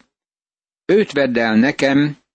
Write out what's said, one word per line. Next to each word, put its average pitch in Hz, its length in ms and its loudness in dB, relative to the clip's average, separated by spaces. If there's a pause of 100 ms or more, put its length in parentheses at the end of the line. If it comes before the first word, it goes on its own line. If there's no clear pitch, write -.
(840)
„Őt 202 260 0
vedd 127 280 -2
el 113 160 0
nekem, 139 640 0 (160)